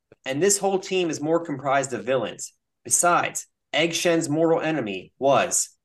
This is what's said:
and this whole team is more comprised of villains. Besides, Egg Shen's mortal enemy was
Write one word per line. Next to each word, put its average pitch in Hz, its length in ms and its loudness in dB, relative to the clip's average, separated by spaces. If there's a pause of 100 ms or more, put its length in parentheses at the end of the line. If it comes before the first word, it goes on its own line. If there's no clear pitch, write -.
(240)
and 135 180 -2
this 202 140 4
whole 196 220 2
team 185 320 -2
is 135 100 -6
more 165 240 0
comprised 135 480 -2
of 107 140 -6
villains. 120 480 -4 (300)
Besides, - 600 0 (280)
Egg 165 180 0
Shen's 165 380 0
mortal 160 320 2
enemy 110 560 -4
was 123 500 2 (160)